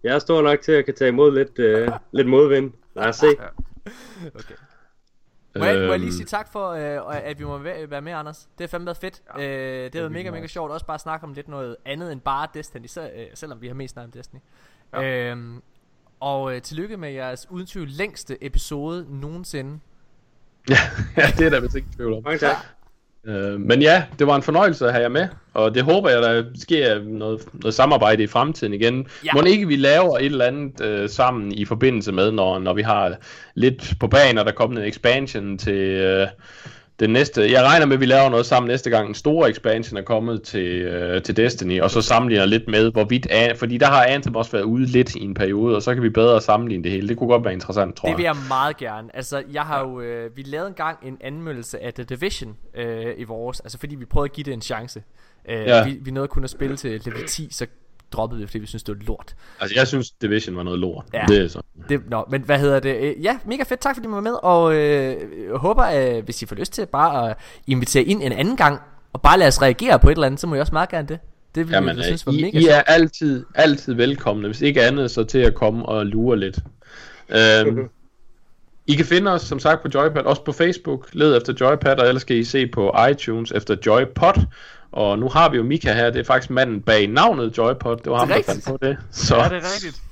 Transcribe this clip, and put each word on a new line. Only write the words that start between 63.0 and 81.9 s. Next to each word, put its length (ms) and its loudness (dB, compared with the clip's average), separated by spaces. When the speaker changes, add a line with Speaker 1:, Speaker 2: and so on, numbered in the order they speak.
Speaker 2:
ja, 220 -2
mega 180 -4
fedt. 160 -6
Tak, 160 -2
fordi 120 -12
du 60 -8
var 80 -6
med, 120 -4
og, 320 4
øh, 400 0
jeg 80 -4
håber, 600 2
øh, 60 -6
hvis 180 -10
I 40 -10
får 100 -12
lyst 180 -10
til 120 -6
bare 440 0
at 80 -8
invitere 360 2
ind 200 0
en 80 -2
anden 260 -2
gang, 220 4
og 80 -10
bare 180 8
lade 80 6
os 140 4
reagere 380 4
på 100 10
et 20 8
eller 160 2
andet, 120 -4
så 80 -6
må 80 -4
I 40 -2
også 140 -2
meget 160 -2
gerne 180 -6
det. 120 -10
Det 120 -2
ville 100 -2
Speaker 3:
Jamen, 200 0
Speaker 2:
vi 60 -4
synes 220 -2
var 80 0
Speaker 3:
I, 80 0
Speaker 2:
mega 160 0
Speaker 3:
I 40 6
Speaker 2:
sjovt. 140 10
Speaker 3:
er 60 6
altid, 640 2
altid 380 4
velkomne, 540 0
hvis 140 -6
ikke 220 4
andet, 280 2
så 120 -2
til 160 0
at 160 6
komme 300 0
og 200 -2
lure 340 2
lidt. 200 -4
Øhm, 440 6
Speaker 1:
Mhm. 160 -6
Speaker 3:
I 80 4
kan 100 2
finde 280 2
os, 80 -2
som 180 -8
sagt, 220 2
på 120 -8
Joypad, 280 2
også 220 0
på 80 -6
Facebook. 640 -2
Led 240 6
efter 240 0
Joypad, 380 4